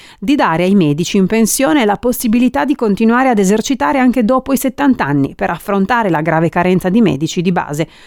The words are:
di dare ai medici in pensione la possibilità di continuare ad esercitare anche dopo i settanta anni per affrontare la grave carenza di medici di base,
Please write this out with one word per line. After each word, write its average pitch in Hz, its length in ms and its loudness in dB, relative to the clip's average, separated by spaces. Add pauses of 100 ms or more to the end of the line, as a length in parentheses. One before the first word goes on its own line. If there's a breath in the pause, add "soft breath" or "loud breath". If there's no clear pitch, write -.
(180 loud breath)
di 247 180 0
dare 175 260 0
ai 190 120 2
medici 165 440 0
in 190 80 4
pensione 226 580 0
la 202 120 0
possibilità 247 680 0
di 277 100 -2
continuare 226 540 0
ad 233 100 2
esercitare 226 600 0
anche 254 260 2
dopo 262 300 0
i - 20 2
settanta 262 480 0
anni 139 300 -2
per 190 160 -4
affrontare 202 580 -2
la 160 140 0
grave 160 260 0
carenza 180 400 0
di 214 140 2
medici 160 400 -2
di 180 100 0
base, 156 340 -4 (200 loud breath)